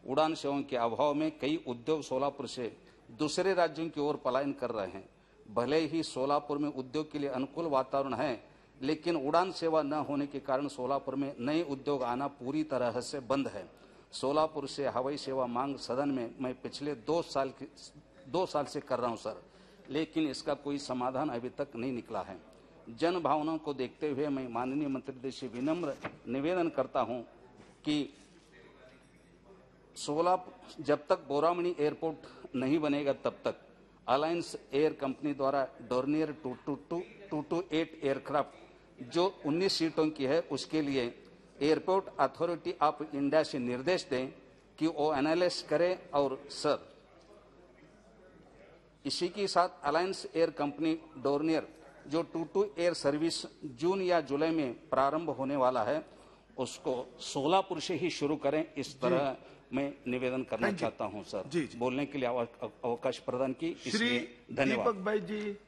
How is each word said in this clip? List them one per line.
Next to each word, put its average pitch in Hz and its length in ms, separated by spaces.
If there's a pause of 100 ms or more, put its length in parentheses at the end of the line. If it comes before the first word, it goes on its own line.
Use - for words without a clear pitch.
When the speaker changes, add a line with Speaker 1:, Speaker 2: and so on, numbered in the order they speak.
Speaker 1:
उड़ान 156 280
सेवाओं 139 280
के - 140
अभाव 120 380
में 156 240
कई 151 300
उद्योग 131 340
सोलापुर 131 440
से 117 300 (340)
दूसरे 151 440
राज्यों 165 340
की 147 120
ओर 143 160
पलायन 135 360
कर 120 180
रहे 104 160
हैं। 95 220 (420)
भले 123 280
ही 160 240
सोलापुर 143 560
में 147 140
उद्योग 139 400
के 147 60
लिए 139 100
अनुकूल 135 380
वातावरण 135 480
है, 123 300 (380)
लेकिन 156 340
उड़ान 165 360
सेवा 160 300
न 139 100
होने 143 340
के 143 140
कारण 139 280
सोलापुर 131 460
में 139 260
नए 151 220
उद्योग 139 400
आना 123 240
पूरी 139 380
तरह 123 360
से 139 200
बंद 131 280
है। 95 300 (340)
सोलापुर 151 560
से 139 180
हवाई 127 300
सेवा 131 300
मांग 127 300
सदन 139 320
में 117 320
मैं 127 200
पिछले 143 340
दो 147 280
साल 135 280
की, - 220 (560)
दो 170 180
साल 147 180
से 139 160
कर 127 180
रहा 120 120
हूं, 110 60
सर, - 260 (480)
लेकिन 156 380
इसका 139 260
कोई 143 240
समाधान 131 500
अभी 123 200
तक 139 280
नहीं 127 160
निकला 107 300
है। 95 180 (500)
जन 165 300
भावनाओं 156 380
को 151 160
देखते 131 360
हुए 143 180
मैं 131 200
माननीय 127 400
मंत्री 131 320
जी 131 100
से 127 160
विनम्र 139 480 (340)
निवेदन 165 400
करता 131 320
हूं 117 220 (640)
कि 151 300 (1800)
सोलापुर, 170 880
जब 143 220
तक 180 120 (100)
बोरामणी 170 520
एयरपोर्ट 151 360 (400)
नहीं 135 220
बनेगा, 143 340
तब - 320
तक 113 100 (540)
अलायंस 160 480 (160)
एयर 147 200
कंपनी 139 420
द्वारा 135 340 (140)
डोर्नियर 143 500
टू 127 240 (100)
टू 147 80
टू, 170 280 (280)
टू 151 120
टू 175 300
एट 160 320
एयरक्राफ्ट 135 540 (440)
जो 170 440
उन्नीस 180 260
सीटों 160 380
की 143 140
है, 147 160
उसके 156 420
लिए 131 420 (380)
Airport 185 400 (180)
Authority 165 520 (100)
of 151 320
India 143 300
से 147 140
निर्देश 127 460
दें 127 240 (500)
कि 156 80
वो 151 280
एनालिसिस 160 480
करे। 165 520
और 139 360
सर, - 460 (2000)
इसी 175 220
के 196 200
साथ 180 200 (140)
अलायंस 165 520
एयर 165 160
कंपनी 156 480 (200)
डोर्नियर 143 500 (380)
जो 160 160
टू 165 220
टू 190 220 (120)
एयर 170 160
सर्विस 151 520 (180)
जून 160 380
या 175 180
जुलाई 143 300
में 143 240
प्रारंभ 147 560
होने 135 260
वाला 127 280
है, 151 220 (520)
उसको 127 600
सोलापुर 170 600
से 180 140
ही 165 160
शुरू 147 260
करें, 151 380
इस 139 140
Speaker 2:
जी। - 100
Speaker 1:
तरह 131 380 (360)
मैं 139 220 (120)
निवेदन 127 360
करना 113 260
Speaker 2:
Thank - 40
you। 165 80
Speaker 1:
चाहता 113 240
हूं, 101 180
सर। 95 240
Speaker 2:
जी, 147 200
जी। 120 120
Speaker 1:
बोलने 127 280
के 143 120
लिए 123 100
अव-, 120 200 (140)
अव-, 113 220
अवकाश 120 340
प्रदान 131 340
की, 165 220
Speaker 2:
श्री - 160
Speaker 1:
इसलिए 240 600
धन्यवाद। 208 340
Speaker 2:
दीपक 196 200
भाई 214 140
जी। 208 480